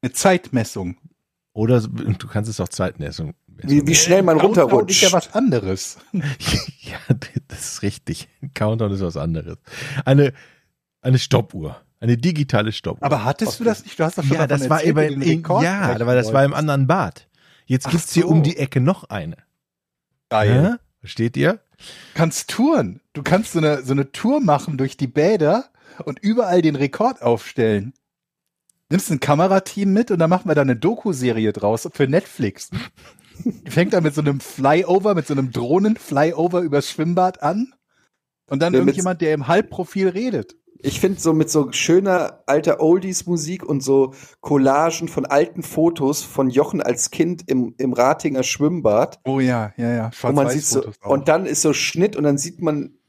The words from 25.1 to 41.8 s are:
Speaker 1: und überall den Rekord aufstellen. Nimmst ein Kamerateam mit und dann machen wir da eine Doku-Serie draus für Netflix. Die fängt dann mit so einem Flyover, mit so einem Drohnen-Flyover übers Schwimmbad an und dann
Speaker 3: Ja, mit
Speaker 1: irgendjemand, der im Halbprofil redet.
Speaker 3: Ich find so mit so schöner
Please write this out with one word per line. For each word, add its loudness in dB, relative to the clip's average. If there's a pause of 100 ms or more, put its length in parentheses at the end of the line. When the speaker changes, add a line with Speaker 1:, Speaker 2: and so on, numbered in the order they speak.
Speaker 1:
und -8
überall 0
den 2
Rekord -2
aufstellen. 0 (960)
Nimmst -2
ein -2
Kamerateam 0
mit 0
und 0
dann 2
machen 0
wir 2
da 4
eine 2
Doku-Serie -2
draus -2
für 0
Netflix. -4 (760)
Die -6
fängt 2
dann 2
mit 0
so -4
einem 0
Flyover, 0
mit -2
so -6
einem -2
Drohnen-Flyover 0
übers -2
Schwimmbad -2
an -2 (760)
und -4
dann 0
Speaker 3:
Ja, 4
mit 2
Speaker 1:
irgendjemand, -2
der 0
im -4
Halbprofil 0
redet. -4 (240)
Speaker 3:
Ich -4
find 2
so 2
mit 2
so 0
schöner 2